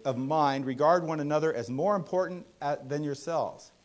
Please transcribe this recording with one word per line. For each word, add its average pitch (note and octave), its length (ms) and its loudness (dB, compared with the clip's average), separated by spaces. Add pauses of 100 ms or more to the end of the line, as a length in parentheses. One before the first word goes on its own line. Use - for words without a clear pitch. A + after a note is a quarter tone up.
of C3 120 0
mind, C#3 480 2
regard D3 380 4
one D#3+ 160 -2
another D3+ 340 0
as A#2 160 -4
more D#3+ 260 0
important F3+ 500 -2 (160)
at, C#3+ 260 -4
than D3 160 -4
yourselves, C#3+ 680 -4 (120)